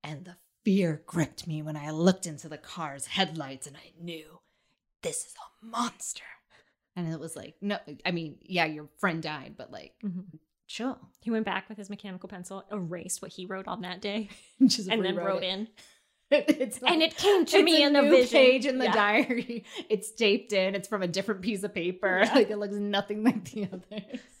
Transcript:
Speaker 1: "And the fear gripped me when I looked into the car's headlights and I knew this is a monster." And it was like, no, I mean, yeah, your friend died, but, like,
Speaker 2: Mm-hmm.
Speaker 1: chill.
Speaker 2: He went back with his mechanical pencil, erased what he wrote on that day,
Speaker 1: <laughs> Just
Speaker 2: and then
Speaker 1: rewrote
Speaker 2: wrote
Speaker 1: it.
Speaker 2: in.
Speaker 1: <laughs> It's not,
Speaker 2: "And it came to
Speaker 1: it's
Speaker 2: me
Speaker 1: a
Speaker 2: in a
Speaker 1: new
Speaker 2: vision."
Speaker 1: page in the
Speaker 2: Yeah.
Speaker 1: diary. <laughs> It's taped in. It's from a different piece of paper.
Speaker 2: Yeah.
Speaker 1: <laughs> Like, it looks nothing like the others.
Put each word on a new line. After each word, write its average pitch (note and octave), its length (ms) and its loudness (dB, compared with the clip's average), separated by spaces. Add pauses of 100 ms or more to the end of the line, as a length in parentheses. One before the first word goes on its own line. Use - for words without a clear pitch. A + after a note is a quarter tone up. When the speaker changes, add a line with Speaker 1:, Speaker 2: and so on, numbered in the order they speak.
Speaker 1:
"And D3+ 220 -12
the F3+ 120 -20 (280)
fear F3+ 420 2
gripped - 400 -2
me D#3 160 -6
when D3+ 140 -8
I D3 160 -8
looked F3+ 340 2
into D#3 220 -14
the D#3 100 -14
car's C#3 480 -10
headlights D3 640 -6
and C#3 80 -20
I - 240 -20
knew E3 400 -14 (640)
this D#3+ 160 -6
is - 180 -12
a - 300 -20
monster." - 580 -6 (720)
And F3 160 -4
it D#3 80 -8
was D#3+ 160 -12
like, - 240 -16
no, G3+ 180 -4 (260)
I F3+ 60 0
mean, E3 320 -6
yeah, F3 240 0
your D3+ 220 -8 (100)
friend E3 240 -2
died, D3+ 340 -8
but, - 160 -16
like, - 220 -16 (100)
Speaker 2:
Mm-hmm. F3+ 320 -10 (320)
Speaker 1:
chill. B3+ 300 -6 (220)
Speaker 2:
He A#3 120 -6
went A3 120 0
back F#3+ 240 -4
with G#3+ 100 -14
his G3+ 120 -16
mechanical G3 380 -12
pencil, F#3+ 440 -12
erased F3+ 500 -8
what F3 100 -14
he F#3 140 -12
wrote F#3+ 220 -10
on A3+ 140 -8
that F3+ 180 -10
day, G#3 280 -6 (180)
Speaker 1:
<laughs> - 200 4
Just F#3+ 220 2
Speaker 2:
and G#3+ 160 2
then F3+ 120 0
Speaker 1:
rewrote E3+ 100 -2
Speaker 2:
wrote F#3+ 180 -2
Speaker 1:
it. - 60 -4
Speaker 2:
in. G3+ 180 -6 (600)
Speaker 1:
<laughs> - 0 -
It's C#4 520 2
not, D4+ 100 2
Speaker 2:
"And D#4+ 100 4
it D#4+ 140 0
came G4 300 4
to - 120 4
Speaker 1:
it's F4 60 8
Speaker 2:
me D#4 200 6
Speaker 1:
a - 20 6
Speaker 2:
in C#4+ 100 4
a C#4 60 8
Speaker 1:
new D4 80 6
Speaker 2:
vision." B3+ 200 8 (100)
Speaker 1:
page B3+ 260 8
in B3+ 120 0
the B3+ 80 2
Speaker 2:
Yeah. - 80 2
Speaker 1:
diary. A#3 680 2 (120)
<laughs> F#4 120 -14
It's G3 220 -2
taped A#3 420 0
in. F#3+ 220 2
It's G3 140 -6
from G3 140 -2
a F3+ 60 -2
different F#3+ 340 -4
piece G3 200 -4
of G3 120 -6
paper. F#3 500 0
Speaker 2:
Yeah. A3+ 100 2
Speaker 1:
<laughs> - 0 -
Like, A3+ 160 6
it G#3 80 -4
looks G3+ 160 -6
nothing G3+ 500 -2
like A#3+ 260 2
the G3+ 220 -6
others. G#3 480 -12 (200)